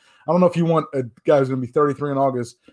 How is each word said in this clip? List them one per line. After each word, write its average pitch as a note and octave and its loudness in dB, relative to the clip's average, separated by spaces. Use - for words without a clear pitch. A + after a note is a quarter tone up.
I D#3 -2
don't F3+ 4
know F3 6
if E3 0
you E3+ 0
want D#3+ 0
a C3+ -2
guy D3 4
who's C3+ 2
gonna C3 -4
be A#2+ -8
thirty-three D3 -2
in C3+ -4
August B2+ -4